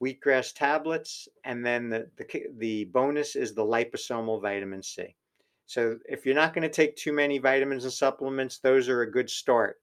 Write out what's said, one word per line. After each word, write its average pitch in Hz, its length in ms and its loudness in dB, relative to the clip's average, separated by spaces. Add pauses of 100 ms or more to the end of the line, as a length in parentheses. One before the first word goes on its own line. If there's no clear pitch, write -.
wheatgrass 131 520 0
tablets, 156 760 -2 (160)
and 120 200 -6
then 120 240 0
the, 113 280 -4
the, - 300 -8 (120)
the 110 280 -2
bonus 139 500 0
is 117 180 -4
the 110 100 0
liposomal 113 800 -2
vitamin 101 400 -4
C. - 320 -12 (520)
So 117 400 -2
if - 180 -8
you're 131 100 2
not 156 200 4
gonna 160 140 0
take 151 280 2
too - 160 -4
many 143 260 2
vitamins 135 460 2
and 127 80 -4
supplements, 135 640 -2
those 131 300 6
are 123 140 2
a 110 80 -2
good 123 200 0
start 117 520 2